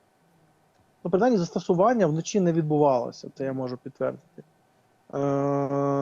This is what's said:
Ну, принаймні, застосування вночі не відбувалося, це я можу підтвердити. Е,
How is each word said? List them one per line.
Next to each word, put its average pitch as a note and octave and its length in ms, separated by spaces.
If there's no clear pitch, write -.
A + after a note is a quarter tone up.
Ну, F3 60
принаймні, G#3 280
застосування F#3+ 680
вночі D#3+ 340
не E3+ 120
відбувалося, D3 840
це C#3 100
я C3+ 80
можу B2+ 240
підтвердити. C3 640
Е, C#3 40